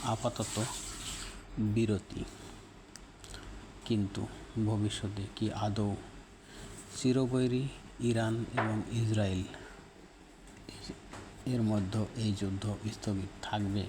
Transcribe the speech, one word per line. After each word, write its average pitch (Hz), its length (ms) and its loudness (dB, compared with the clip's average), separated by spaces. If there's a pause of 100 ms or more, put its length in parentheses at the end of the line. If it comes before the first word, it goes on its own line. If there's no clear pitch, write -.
আপাতত 113 520 0 (1200)
বিরতি, 104 460 2 (1600)
কিন্তু 104 360 2 (480)
ভবিষ্যতে 104 540 0 (120)
কি 110 100 0 (200)
আদৌ 101 260 2 (1040)
চিরবৈরী 127 640 4 (460)
ইরান 113 260 4 (240)
এবং 110 180 2 (220)
ইসরায়েল 104 440 4 (2000)
এর 120 80 4
মধ্যে 107 400 4 (220)
এই 107 80 4 (100)
যুদ্ধ 98 220 0 (300)
স্থগিত 95 380 0 (100)
থাকবে 101 480 2